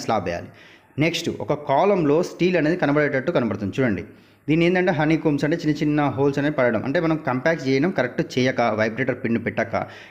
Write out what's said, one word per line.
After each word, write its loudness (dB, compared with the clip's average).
స్లాబ్ -2
వేయాలి. -8
నెక్స్ట్ -2
ఒక -2
కాలమ్‌లో 4
స్టీల్ 2
అనేది 0
కనబడేటట్టు 2
కనబడుతుంది -2
చూడండి. 0
దీన్ని 2
ఏంటంటే 2
హనీ 4
కోమ్స్ 0
అంటే 0
చిన్న 2
చిన్న 2
హోల్స్ 2
అనేవి 0
పడడం, 2
అంటే -2
మనం 2
కంపాక్ట్ 0
చేయడం 2
కరెక్ట్ -2
చేయక, 2
వైబ్రేటర్ -2
పిన్ 0
పెట్టక, -2